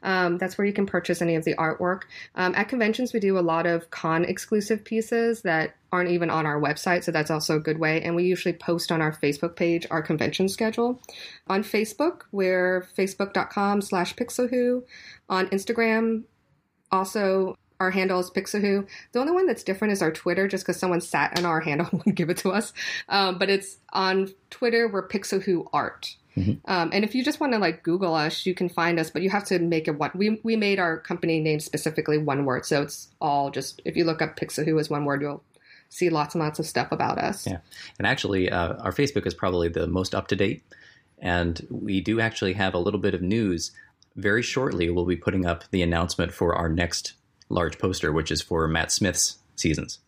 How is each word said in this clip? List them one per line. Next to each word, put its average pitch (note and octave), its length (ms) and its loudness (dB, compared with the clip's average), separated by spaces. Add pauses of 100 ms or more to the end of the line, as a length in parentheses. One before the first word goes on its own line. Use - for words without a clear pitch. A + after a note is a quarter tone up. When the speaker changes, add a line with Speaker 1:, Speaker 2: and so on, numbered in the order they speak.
Speaker 1:
Um, F3+ 340 2
that's F#3 200 -2
where G3+ 80 2
you G3+ 80 2
can G#3 120 0
purchase F3 360 -2
any E3+ 140 2
of D#3+ 80 0
the D#3+ 120 0
artwork. F3+ 480 0 (320)
Um, F3+ 200 0
at G#3 140 0
conventions, A#3+ 440 0
we A#3 60 2
do G3 180 2
a F3+ 40 2
lot E3 240 2
of E3+ 260 0
con-exclusive F#3+ 920 -2
pieces A3+ 560 0
that D#3+ 340 0 (160)
aren't F3+ 180 2
even E3+ 200 2
on D#3 160 0
our D3 140 0
website, D#3+ 440 0
so F3 80 -2
that's D#3 180 2
also D#3 280 2
a - 20 4
good D#3 200 0
way. D#3+ 220 2
And E3+ 140 -2
we F3 80 2
usually F3+ 300 2
post E3+ 380 -2
on D#3+ 100 2
our D#3 100 2
Facebook D#3 440 -2
page E3+ 360 2
our D#3+ 100 0
convention D#3+ 460 0
schedule. A#3 540 0 (460)
On G3 160 2
Facebook, A3+ 580 -2 (100)
we're F#3 560 2 (100)
facebook G3 360 -2
dot - 160 0
com G3+ 320 2
slash F3+ 340 -2
pixahoo. B3 680 0 (460)
On F#3+ 180 2
Instagram, A3+ 760 0 (680)
also, F#3+ 640 2 (240)
our F#3 120 2
handle F#3 280 2
is F3+ 100 -2
Pixahoo. G3 580 0 (240)
The A#3+ 80 0
only D4 140 0
one F#4 140 4
that's - 160 -2
different G#3 280 0
is G3 100 0
our D#3+ 100 2
Twitter, F3+ 360 0
just F#3+ 180 -4
'cause F3 120 -2
someone F3 240 0
sat D3+ 360 0
on F3 80 0
our D#3+ 140 2
handle D#3 280 0
<laughs> - 40 -4
and F3 80 0
wouldn't - 160 2
give D#3+ 140 0
it E3+ 80 0
to F#3+ 140 0
us. G#3 200 -2 (380)
Um, F#3+ 300 2
but F#3+ 100 2
it's G3 280 0 (140)
on F#3+ 380 2 (220)
Twitter, A#3 360 2
we're G3 200 -2
Pixahoo F#3+ 680 -2
Art. - 420 -4 (220)
Speaker 2:
Mm-hmm. G2 160 2 (180)
Speaker 1:
Um, E3+ 220 2
and G3+ 100 4
if G#3+ 100 -4
you B3+ 100 0
just D4 160 -2
wanna, B3+ 200 2
like, E3+ 240 0
Google F3 320 0
us, D#3 300 0
you F#3 100 0
can F3+ 140 -2
find E3+ 300 2
us, D#3+ 100 0
but - 120 -4
you F#3 100 2
have G3+ 140 0
to F#3 140 2
make E3 280 0
it D#3 100 -2
one. D3 180 -2
We, G#3+ 280 2
we A3+ 120 0
made G3+ 240 2
our E3 200 0
company E3 420 0
name D#3 180 2
specifically D3+ 580 -2
one C#3+ 280 0
word, B2+ 200 0
so D3 180 2
it's - 260 -12 (100)
all C#3+ 320 0
just, - 340 -8
if - 120 -4
you E3+ 80 4
look D#3+ 160 0
up D#3 180 -4
Pixahoo D#3 400 0
as D3+ 100 -4
one D3 160 -2
word, C#3+ 160 0
you'll C#3+ 220 -6 (460)
see F3+ 200 0
lots D3+ 260 0
and E3 80 2
lots D3+ 160 -2
of D#3 60 -2
stuff - 260 -2
about - 260 0
us. - 280 -4
Speaker 2:
Yeah. F#2 120 -4 (400)
And G2 100 0
actually, G2+ 420 2
uh, F2 280 0
our G#2+ 160 -4
Facebook B2+ 340 0
is F2+ 60 -4
probably F2+ 340 0
the E2 200 0
most F#2 280 -2
up-to-date, G2 480 0 (560)
and F2 500 0
we G2 320 -2
do A2 200 0
actually G#2+ 320 0
have F#2+ 220 0
a F2 40 2
little G2 200 0
bit F#2+ 140 2
of F2 80 -2
news. F#2 500 0 (440)
Very G#2 280 2
shortly, F#2+ 460 0
we'll F2 160 2
be F2+ 120 2
putting F#2 280 0
up E2+ 260 -2
the F#2+ 100 2
announcement E2+ 500 0
for E2+ 240 0
our E2+ 140 0
next E2+ 440 -2 (360)
large E2 280 -2
poster, F#2 340 0
which D#2 200 0
is D2+ 100 -2
for D#2+ 260 0
Matt D#2+ 240 0
Smith's - 460 0 (180)
seasons. - 520 -2